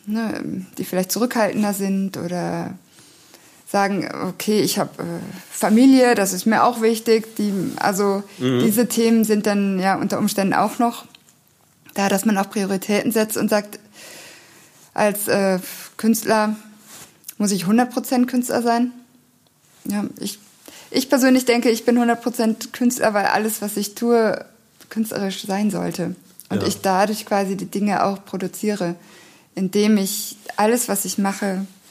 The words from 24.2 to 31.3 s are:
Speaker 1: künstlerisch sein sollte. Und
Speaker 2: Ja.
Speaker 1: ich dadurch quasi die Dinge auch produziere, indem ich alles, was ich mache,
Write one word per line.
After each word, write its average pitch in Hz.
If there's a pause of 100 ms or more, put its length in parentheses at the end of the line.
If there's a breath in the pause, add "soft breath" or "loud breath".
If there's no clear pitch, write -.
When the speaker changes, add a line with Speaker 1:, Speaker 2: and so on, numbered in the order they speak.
Speaker 1:
künstlerisch 202
sein 202
sollte. 175 (340)
Und 202
Speaker 2:
Ja. 190
Speaker 1:
ich 202
dadurch 196
quasi 196
die 190
Dinge 202
auch 196
produziere, 190 (600 loud breath)
indem 208
ich - (180)
alles, 233
was 196
ich 185
mache, 196 (260)